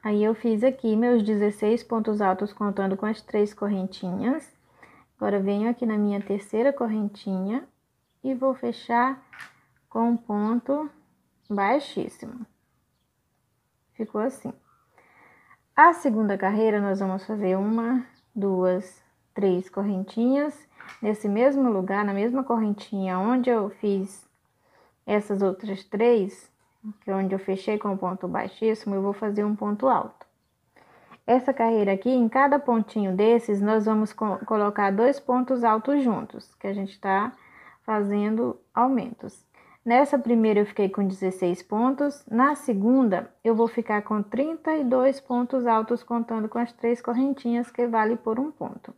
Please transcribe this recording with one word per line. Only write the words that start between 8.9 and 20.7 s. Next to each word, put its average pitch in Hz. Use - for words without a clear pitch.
com 233
um 240
ponto 233
baixíssimo. 220
Ficou 214
assim. -
A 320
segunda 220
carreira, 208
nós 196
vamos 190
fazer 202
uma, 233
duas, 185
três 185
correntinhas. 226